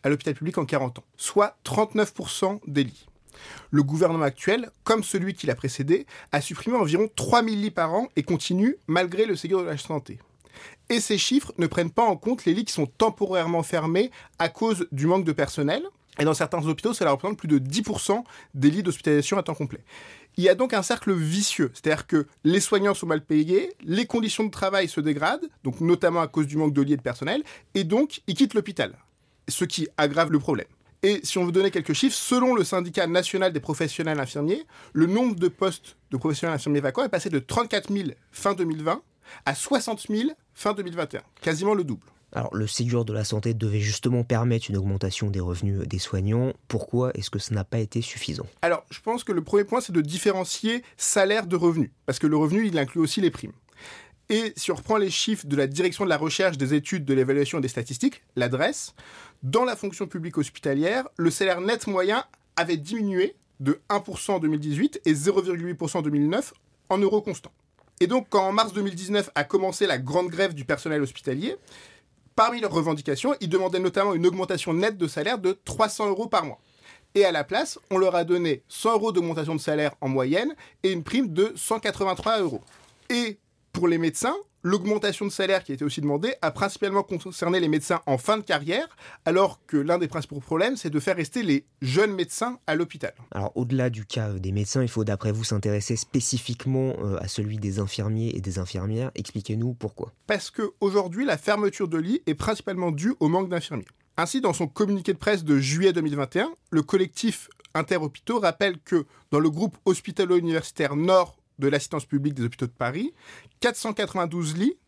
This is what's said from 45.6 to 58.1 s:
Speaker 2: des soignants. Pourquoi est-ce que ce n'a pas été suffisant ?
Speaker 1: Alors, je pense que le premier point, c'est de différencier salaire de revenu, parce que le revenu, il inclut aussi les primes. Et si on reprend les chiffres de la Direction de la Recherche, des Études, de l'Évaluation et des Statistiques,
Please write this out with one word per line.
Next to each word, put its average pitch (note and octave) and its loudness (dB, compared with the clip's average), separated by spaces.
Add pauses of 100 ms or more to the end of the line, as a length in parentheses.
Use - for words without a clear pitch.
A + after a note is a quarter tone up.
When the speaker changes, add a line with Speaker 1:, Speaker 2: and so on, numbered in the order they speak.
Speaker 2:
des - -4
soignants. G#2+ 0 (160)
Pourquoi B2 -2
est-ce - -6
que G2+ -4
ce - -6
n'a G2+ 0
pas A#2 -4
été A2+ -2
suffisant ? - -8 (160)
Speaker 1:
Alors, E3+ 0
je - -16
pense A#3+ -4
que - -4
le F3 0
premier G3+ 2
point, G#3 0
c'est - -8
de E3 4
différencier F#3 0 (140)
salaire G3+ 2
de F3 -2
revenu, E3 2 (120)
parce - -2
que D3+ 2
le D3+ 4
revenu, E3 2
il E3+ 0
inclut C#3+ -2
aussi D#3+ 2
les F3 4
primes. - -12 (760)
Et A3 0
si - -2
on - 0
reprend G#3+ -2
les G3 2
chiffres G3+ -2
de C#3 0
la C#3 2
Direction F3 -2
de F#3 0
la D#3 4
Recherche, D#3+ 0
des C#3+ 0
Études, D3+ -2
de C3+ 2
l'Évaluation C#3 2
et - 0
des C3 -2
Statistiques, B2 -2 (140)